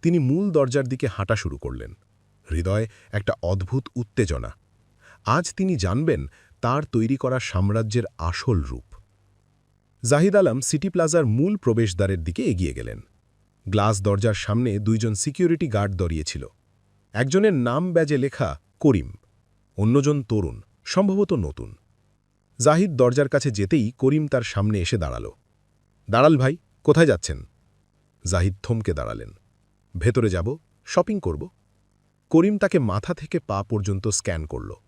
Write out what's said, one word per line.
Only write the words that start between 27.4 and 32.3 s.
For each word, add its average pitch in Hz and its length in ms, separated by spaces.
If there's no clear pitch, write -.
জাহিদ 92 360
থমকে 110 300
দাঁড়ালেন। 57 380
"ভেতরে 110 320
যাব, 92 280
শপিং 196 360
করব।" - 280